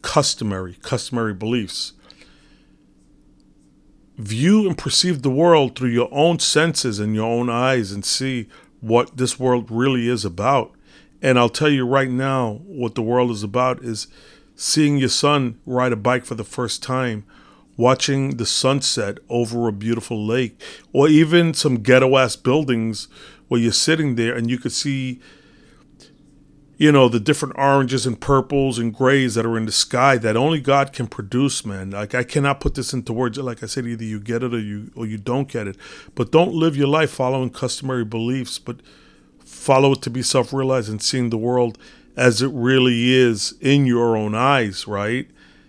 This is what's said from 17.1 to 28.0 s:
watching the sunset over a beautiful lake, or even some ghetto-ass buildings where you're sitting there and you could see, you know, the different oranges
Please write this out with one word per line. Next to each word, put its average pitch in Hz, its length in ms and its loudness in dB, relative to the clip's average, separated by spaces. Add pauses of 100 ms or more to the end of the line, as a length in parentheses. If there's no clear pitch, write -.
watching 135 580 2
the 117 80 -4
sunset 120 720 -2 (140)
over 120 360 0
a 110 60 -2
beautiful 110 500 -4
lake, 113 380 -2 (320)
or 139 160 6
even 160 460 6
some 135 220 0
ghetto-ass 127 600 4
buildings 123 720 -2 (400)
where 123 100 0
you're 117 140 2
sitting 156 440 0
there 117 200 0
and 117 140 -2
you 123 80 -2
could - 140 -6
see, 131 460 -6 (1600)
you 147 160 6
know, 135 160 8
the 117 120 2
different 139 360 -2
oranges 135 500 2